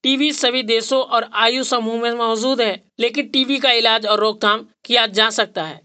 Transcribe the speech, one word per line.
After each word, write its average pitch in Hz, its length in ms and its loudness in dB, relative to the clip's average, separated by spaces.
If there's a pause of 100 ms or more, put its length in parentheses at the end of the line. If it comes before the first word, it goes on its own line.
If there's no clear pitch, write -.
टीबी 269 280 2
सभी 254 300 0
देशों 226 380 0
और 226 340 -2
आयु 233 300 2
समूह 233 380 -2
में 233 100 0
मौजूद 233 480 0
है, 202 220 0 (180)
लेकिन 240 280 -2
टीबी 269 300 0
का 269 140 2
इलाज 226 340 2
और 208 140 2
रोकथाम 214 460 0 (180)
किया 233 240 2
जा 208 220 2
सकता 190 340 -2
है। 156 200 -12